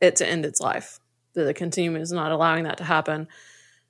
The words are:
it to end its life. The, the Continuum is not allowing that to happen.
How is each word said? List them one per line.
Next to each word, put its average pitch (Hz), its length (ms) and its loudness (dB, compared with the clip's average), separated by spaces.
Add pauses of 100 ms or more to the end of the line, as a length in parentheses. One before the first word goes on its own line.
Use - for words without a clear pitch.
it 175 160 6
to - 100 4
end 160 180 -2
its 147 140 -4
life. - 400 -4 (340)
The, 170 100 0
the 147 100 0
Continuum 170 480 -2
is 165 100 -8
not 160 200 -2
allowing 160 320 2
that 156 140 -6
to - 60 -12
happen. 160 440 0 (640)